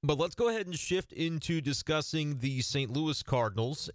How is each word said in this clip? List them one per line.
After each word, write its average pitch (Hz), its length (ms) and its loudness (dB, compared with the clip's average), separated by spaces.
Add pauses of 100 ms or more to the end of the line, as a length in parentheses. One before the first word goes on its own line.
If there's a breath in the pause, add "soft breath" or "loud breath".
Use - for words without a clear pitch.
But 147 140 4
let's 170 180 0
go 233 120 4
ahead 220 180 0
and 175 120 -4
shift - 340 0
into 165 480 0
discussing 147 760 0
the 131 220 -2
Saint 131 320 0
Louis 151 320 0
Cardinals 117 720 0